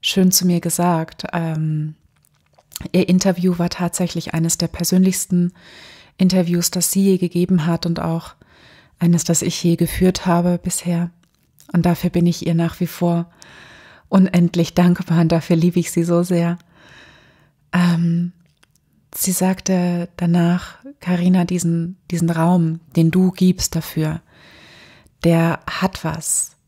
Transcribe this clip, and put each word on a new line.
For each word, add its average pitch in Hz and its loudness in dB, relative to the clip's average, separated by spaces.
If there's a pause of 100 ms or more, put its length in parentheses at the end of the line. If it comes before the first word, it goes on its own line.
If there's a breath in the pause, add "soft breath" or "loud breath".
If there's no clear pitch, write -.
schön 185 2
zu - 0
mir 175 2
gesagt. 165 -2
Ähm, 156 -4 (960)
ihr 175 0
Interview 180 2
war 175 -2
tatsächlich 175 -6
eines 165 -2
der 170 -2
persönlichsten 180 0 (640 loud breath)
Interviews, 175 2
das - -2
sie 196 2
je 190 4
gegeben 180 0
hat 170 -2
und 165 -2
auch 170 -6 (640 soft breath)
eines, 170 4
das - 0
ich - -4
je 170 4
geführt 185 0
habe 175 2
bisher. 175 -4 (600)
Und 175 2
dafür 175 0
bin 175 2
ich - -2
ihr 170 -2
nach 165 -2
wie 175 -2
vor 170 -2 (840 loud breath)
unendlich 175 2
dankbar 175 2
und 165 2
dafür 165 0
liebe 170 2
ich 170 -4
sie 170 -2
so 170 0
sehr. 175 -2 (1120 soft breath)
Ähm, 175 0 (840)
sie - -4
sagte 180 -2 (100)
danach, 175 0 (220)
„Carina, 180 0
diesen, 170 -4 (140)
diesen 165 0
Raum, 165 2 (160)
den 165 4
du 185 2
gibst 185 0
dafür, 156 -6 (1000 loud breath)
der 165 2
hat - -6
was - -6 (160)